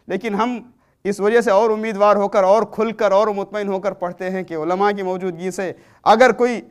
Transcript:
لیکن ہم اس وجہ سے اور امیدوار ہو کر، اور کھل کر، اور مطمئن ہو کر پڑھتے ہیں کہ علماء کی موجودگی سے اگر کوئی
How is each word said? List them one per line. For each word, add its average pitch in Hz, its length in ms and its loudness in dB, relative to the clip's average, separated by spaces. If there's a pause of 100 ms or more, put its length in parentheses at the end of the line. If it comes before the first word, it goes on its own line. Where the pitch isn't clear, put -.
لیکن 196 280 -4
ہم 233 240 -2 (440)
اس 196 160 -4
وجہ 220 220 2
سے 233 100 2
اور 214 180 4
امیدوار 214 460 2
ہو 202 120 0
کر، 202 160 2
اور 202 200 4
کھل 226 280 -4
کر، 214 200 0
اور 202 160 4
مطمئن 196 400 -6
ہو 190 120 -2
کر 190 120 -4
پڑھتے 180 380 -8
ہیں 185 140 -4
کہ 165 100 -14
علماء 180 380 0
کی 202 120 -6
موجودگی 185 480 -6
سے 180 220 -6 (300)
اگر 233 280 6
کوئی 240 400 0